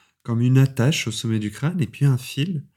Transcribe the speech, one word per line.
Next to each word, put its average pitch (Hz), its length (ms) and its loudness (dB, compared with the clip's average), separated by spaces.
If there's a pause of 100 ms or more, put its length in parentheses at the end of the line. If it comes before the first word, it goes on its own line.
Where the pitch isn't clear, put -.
(220)
comme 117 180 -2
une 127 160 4
attache 135 500 2
au 120 40 -4
sommet 110 280 -4
du 107 120 -4
crâne 151 320 -4
et 110 40 0
puis - 200 -2
un 135 100 4
fil 147 500 -6 (100)